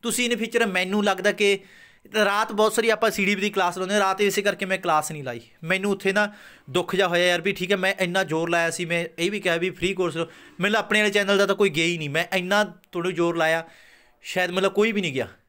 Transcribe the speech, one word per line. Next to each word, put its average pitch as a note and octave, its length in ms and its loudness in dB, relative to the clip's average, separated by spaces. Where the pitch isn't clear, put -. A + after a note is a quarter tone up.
ਤੁਸੀਂ A#3 280 -2
in A#3+ 60 0
future A3+ 320 0
ਮੈਨੂੰ F#3+ 360 0
ਲੱਗਦਾ G3 280 2
ਕਿ G3+ 260 2
ਰਾਤ G#3 280 0
ਬਹੁਤ G#3+ 200 2
ਸਾਰੀ A3+ 160 0
ਆਪਾਂ A3 220 2
ਸੀ G3+ 140 -2
ਡੀ G3+ 100 2
ਪੀ F#3 60 -4
ਦੀ G3+ 100 0
ਕਲਾਸ F3+ 280 0
ਲਾਉਂਦੇ F#3 160 -4
ਹਾਂ, G#3 60 4
ਰਾਤ F#3+ 200 2
ਇਸੇ G3+ 220 2
ਕਰਕੇ G3 220 -2
ਮੈਂ F#3 140 -2
ਕਲਾਸ E3 340 0
ਨਹੀਂ D3 120 -10
ਲਾਈ। A#2+ 160 -10
ਮੈਨੂੰ F#3+ 280 -2
ਉੱਥੇ G3 200 -2
ਨਾ G#3 200 0
ਦੁੱਖ F3+ 260 -2
ਜਿਹਾ F#3 120 2
ਹੋਇਆ F3 180 2
ਯਾਰ F3 140 2
ਵੀ F#3+ 120 -2
ਠੀਕ F#3 180 -6
ਹੈ, G3+ 60 2
ਮੈਂ F#3 240 0
ਇੰਨਾ F#3 240 0
ਜ਼ੋਰ D#3+ 260 -2
ਲਾਇਆ E3+ 200 2
ਸੀ, F3 140 -6
ਮੈਂ E3+ 220 -2
ਇਹ F3 120 0
ਵੀ G#3 100 -4
ਕਿਹਾ F3 160 0
ਵੀ F3+ 140 -2
ਫ੍ਰੀ F#3 240 -4
ਕੋਰਸ F3 220 -2
ਲਓ, E3 100 -2
ਮੈਨੂੰ G#3 180 2
ਆਪਣੇ G#3 220 0
ਵਾਲੇ G#3 120 2
ਚੈਨਲ G3+ 260 2
ਦਾ G3 80 4
ਤਾਂ F#3+ 80 2
ਕੋਈ G3 160 2
ਗਿਆ D#3 140 0
ਹੀ F3 140 0
ਨਹੀਂ। D3 120 -6
ਮੈਂ C#3 140 0
ਇੰਨਾ F#3+ 380 0
ਥੋੜ੍ਹਾ F3 180 -4
ਜ਼ੋਰ E3+ 260 0
ਲਾਇਆ, E3 280 0
ਸ਼ਾਇਦ F3+ 280 -2
ਮਤਲਬ F#3 220 0
ਕੋਈ G#3+ 200 2
ਵੀ G3+ 80 0
ਨਹੀਂ E3 120 -2
ਗਿਆ। A#2+ 160 -2